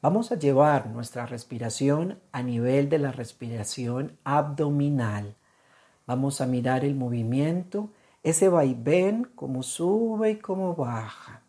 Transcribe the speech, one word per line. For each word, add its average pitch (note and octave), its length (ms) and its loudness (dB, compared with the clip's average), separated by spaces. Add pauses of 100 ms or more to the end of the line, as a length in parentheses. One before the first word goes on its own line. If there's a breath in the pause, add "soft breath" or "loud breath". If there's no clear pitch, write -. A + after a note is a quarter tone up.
Vamos F#3+ 300 2
a A#3+ 60 -2
llevar C#3+ 500 4
nuestra A#2 400 -8
respiración B2+ 920 -2 (100)
a B2+ 140 -6
nivel B2+ 440 2
de D#3 120 2
la C#3 100 0
respiración A#2+ 1120 -8
abdominal. C#3+ 1120 0 (720 soft breath)
Vamos C3+ 340 -2
a C3 60 0
mirar B2+ 380 0
el C#3+ 100 0
movimiento, C3+ 960 -2 (320 soft breath)
ese E3 260 4
vaivén, E3+ 840 2
cómo C3 300 -6
sube G#3+ 680 0
y G#3+ 60 -2
cómo F#3+ 400 -4
baja A2+ 720 -6